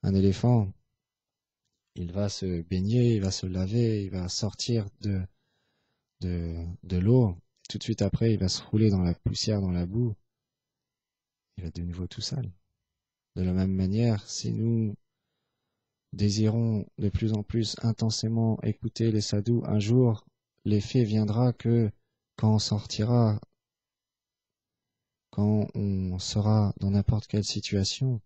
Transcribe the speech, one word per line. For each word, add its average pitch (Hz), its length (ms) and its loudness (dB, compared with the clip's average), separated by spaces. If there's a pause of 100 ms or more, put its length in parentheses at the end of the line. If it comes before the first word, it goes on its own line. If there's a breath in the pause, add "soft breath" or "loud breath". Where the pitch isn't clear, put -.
Un 95 140 2
éléphant, 98 560 4 (1200)
il 87 160 -8
va 101 180 -2
se 90 340 -4
baigner, 110 520 2
il 104 80 0
va 95 80 0
se - 160 -6
laver, 104 560 0
il 95 80 -6
va 90 180 -4
sortir 104 640 -4 (100)
de, 98 240 -2 (1000)
de, 85 440 -4 (160)
de 90 140 -4
l'eau. 104 420 4 (300)
Tout 107 100 -8
de - 60 -10
suite 110 180 -2
après, 110 320 2
il 98 60 0
va 92 80 0
se - 160 -6
rouler 107 260 4
dans 92 140 2
la 87 100 2
poussière, - 460 -2
dans 95 100 -2
la 87 160 -2
boue. 110 300 -2 (1400)
Il 92 60 -10
va 82 80 -8
de 87 120 -8
nouveau 87 260 -6
tout - 120 -12
sale. 117 300 -6 (840)
De 90 60 -2
la 92 100 0
même 95 240 0
manière, 104 520 0
si - 220 -8
nous 110 460 -2 (1160)
désirons 107 720 2 (140)
de 104 120 0
plus 110 220 0
en 104 120 -2
plus 113 400 -2
intensément 113 800 0
écouter 110 500 -2
les 107 80 2
sadhus, 107 460 0
un 107 120 0
jour, 113 480 2 (380)
l'effet 104 400 2
viendra 107 480 2
que 117 400 2 (440)
quand 110 160 4
on 107 60 4
sortira, 107 840 0 (1900)
quand 104 460 0
on 95 420 -4
sera 104 600 2
dans 98 120 -2
n'importe 101 380 2
quelle 104 160 0
situation 104 800 -2